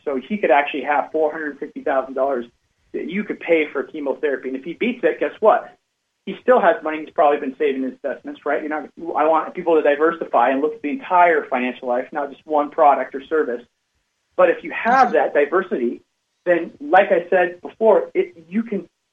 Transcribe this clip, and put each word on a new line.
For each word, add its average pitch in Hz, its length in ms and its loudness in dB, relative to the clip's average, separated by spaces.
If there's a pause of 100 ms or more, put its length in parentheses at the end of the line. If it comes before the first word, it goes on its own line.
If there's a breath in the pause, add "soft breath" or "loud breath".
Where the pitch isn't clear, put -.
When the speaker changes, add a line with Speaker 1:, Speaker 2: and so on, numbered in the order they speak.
Speaker 1:
So 143 100 -4
he 131 220 -6
could 175 140 2
actually 143 320 0
have 139 280 -2
four 156 220 0
hundred 151 260 -8
fifty 135 220 -12
thousand 135 320 -2
dollars 131 320 -2 (460)
that - 160 -8
you 190 160 -6
could - 160 -8
pay 160 320 2
for 135 120 -4
chemotherapy. 139 640 -6
And 131 100 -6
if 135 60 -12
he 170 100 -10
beats 233 300 -4
it, 156 160 2
guess 151 200 -4
what? - 380 2 (480)
He 185 160 -8
still 247 180 4
has 165 220 2
money 156 200 -6
he's 143 120 -16
probably 151 260 4
been 135 180 -8
saving 135 260 -2
in 131 80 -4
investments, - 560 -10
right? 147 140 -2
You're 151 80 -8
not, 147 280 -8
I 165 300 -2
want 160 260 0
people 170 220 0
to 151 80 4
diversify 143 640 2
and 135 120 0
look 151 120 0
at - 80 -18
the 147 80 -4
entire 170 560 2
financial 127 420 -6
life, 123 240 -2
not 143 200 -8
just - 160 -20
one 147 240 0
product 135 420 4
or 135 120 -8
service. 131 380 -2 (720)
But 185 140 6
if - 140 -2
you 160 80 -12
have 247 380 4
Speaker 2:
Mm-hmm. 202 40 -8
Speaker 1:
that 143 220 2
diversity, 147 640 0 (440)
then, 170 340 0
like 185 320 4
I 175 180 0
said 180 320 0
before, 208 540 2
it, 170 340 -4
you 214 140 -2
can, 196 260 -8 (240)